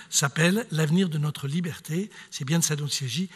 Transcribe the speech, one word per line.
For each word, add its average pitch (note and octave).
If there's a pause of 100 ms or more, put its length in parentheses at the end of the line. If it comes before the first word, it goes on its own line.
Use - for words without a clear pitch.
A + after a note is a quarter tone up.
(120)
s'appelle F3
L'avenir D#3+
de D#3
notre D3
liberté. E3+ (180)
C'est -
bien D#3+
de E3
ça D3+
dont D3
il C#3
s'agit, C#3